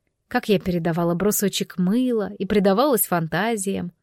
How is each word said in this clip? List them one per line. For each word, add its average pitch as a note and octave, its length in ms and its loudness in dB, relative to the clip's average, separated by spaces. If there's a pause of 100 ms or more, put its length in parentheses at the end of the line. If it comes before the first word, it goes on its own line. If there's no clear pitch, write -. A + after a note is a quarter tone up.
(260)
как - 220 -4
я G3 100 4
передавала F3 560 0
брусочек F#3+ 640 -2
мыла G#3+ 580 0
и G3 100 -6
предавалась G#3 600 2
фантазиям. F#3+ 840 -2 (100)